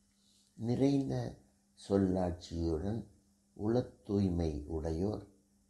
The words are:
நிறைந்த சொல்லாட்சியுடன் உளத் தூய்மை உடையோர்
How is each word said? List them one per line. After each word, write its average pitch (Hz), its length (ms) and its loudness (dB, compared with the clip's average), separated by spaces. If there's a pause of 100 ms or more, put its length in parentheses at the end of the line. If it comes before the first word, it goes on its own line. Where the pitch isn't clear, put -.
(540)
நிறைந்த 127 840 0 (540)
சொல்லாட்சியுடன் 92 1120 0 (600)
உளத் 120 400 -2
தூய்மை 85 680 0
உடையோர் 82 580 -4 (420)